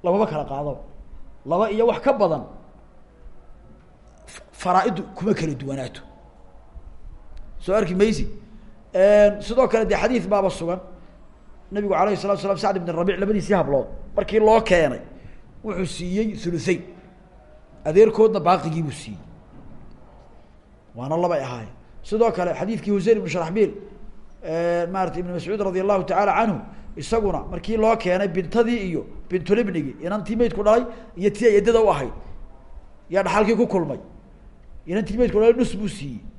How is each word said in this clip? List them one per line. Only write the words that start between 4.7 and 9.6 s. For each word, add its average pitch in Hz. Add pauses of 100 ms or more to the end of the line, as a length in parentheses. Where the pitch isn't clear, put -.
kuma 196
kala 151
duwanaato. 135 (1600)
Soo 185
arki 185
maysi. 185 (680)
Ee, 208
sidoo 240